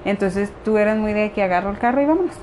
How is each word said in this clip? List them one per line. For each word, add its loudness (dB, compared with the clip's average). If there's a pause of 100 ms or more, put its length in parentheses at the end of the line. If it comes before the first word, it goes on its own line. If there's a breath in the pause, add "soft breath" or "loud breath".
Entonces -2 (140)
tú 2
eras 2
muy 0
de 0
que -2
agarro 0
el -6
carro 2
y 2
vámonos. 0